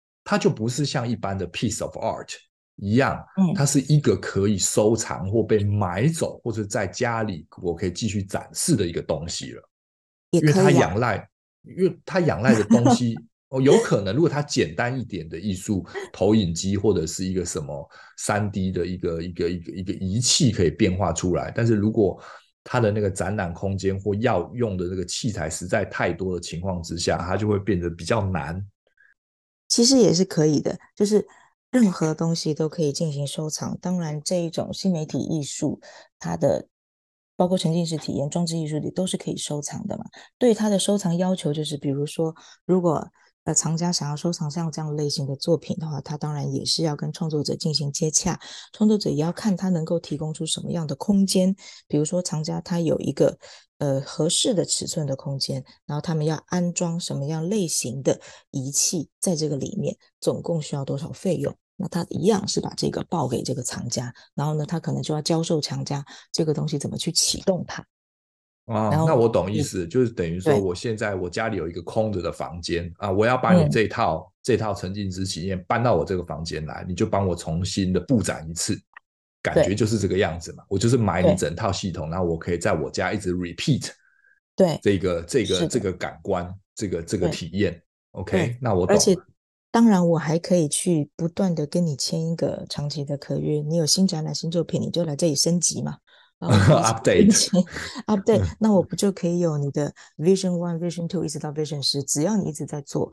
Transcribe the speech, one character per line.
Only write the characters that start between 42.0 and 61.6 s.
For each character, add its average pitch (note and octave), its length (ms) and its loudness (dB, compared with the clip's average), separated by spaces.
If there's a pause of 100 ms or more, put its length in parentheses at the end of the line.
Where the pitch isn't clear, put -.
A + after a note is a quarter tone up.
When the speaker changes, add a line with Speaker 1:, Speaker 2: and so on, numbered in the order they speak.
Speaker 2:
说， D#3+ 300 -2 (320)
如 F3+ 160 4
果， E3 260 0 (380)
呃， D#3 80 0
藏 D#3+ 220 0
家 F3 160 0
想 D3 180 -2
要 D3 60 -4
收 E3+ 160 -2
藏 D#3 180 -4
像 E3 220 -4
这 D#3+ 100 -8
样 D3+ 140 -4
类 D3+ 140 0
型 C#3 180 -4
的 C#3 80 -4
作 - 220 2
品 - 200 -6
的 D#3+ 80 -6
话， D3 140 -6
他 - 160 -8
当 D3+ 180 -4
然 C#3 200 -4
也 C3+ 100 -4
是 - 200 0
要 D3 120 0
跟 D3+ 160 -6
创 D#3+ 180 -6
作 D3+ 140 0
者 C#3+ 140 -4
进 D#3 160 -4
行 C#3+ 180 -2
接 D#3 180 -2
洽， D#3 300 -2 (320)
创 G#3+ 160 2
作 G#3+ 100 6
者 G3+ 120 -2
也 C#3+ 80 0
要 E3 160 0
看 G3 240 0
他 F#3+ 100 -2
能 E3+ 160 2
够 E3+ 160 0
提 - 160 -6
供 D#3 180 -6
出 D#3+ 120 -6
什 - 160 -4
么 D3+ 100 -8
样 D#3+ 160 -4
的 C#3+ 80 -4
空 G3 300 2
间。 F#3 280 4 (360)
比 D3+ 80 0
如 D3+ 80 2
说 F3+ 160 -2
藏 D#3 200 -4
家 E3 200 -4
他 E3+ 180 -4
有 D#3+ 200 2
一 - 120 -2
个， - 260 2 (420)
呃， C#3 200 0
合 D3+ 300 -2
适 - 240 2
的 E3 100 2
尺 - 240 -4
寸 D#3 180 -4
的 C#3 80 -4
空 C#3 240 -6
间， C3+ 240 -6 (240)
然 D3 80 -8
后 D3 80 -4
他 D#3+ 140 -4
们 D3+ 100 0
要 D#3 220 -2
安 F3 240 0
装 E3+ 260 -2
什 F3 160 -6
么 C#3 120 -4
样 D#3+ 240 -4
类 G3+ 180 0
型 C3+ 340 -4
的 D3 160 2 (340)
仪 C#3 200 -4
器 - 380 0 (100)
在 F#3 160 0
这 D3+ 140 -2
个 D3 80 -2
里 - 200 -6
面， C#3+ 160 -2 (280)
总 D3+ 200 0
共 E3 200 -2
需 - 120 -8
要 C#3 120 -4
多 C#3 120 -4
少 C#3 140 -8
费 E3 240 -2
用， C#3 180 -4 (220)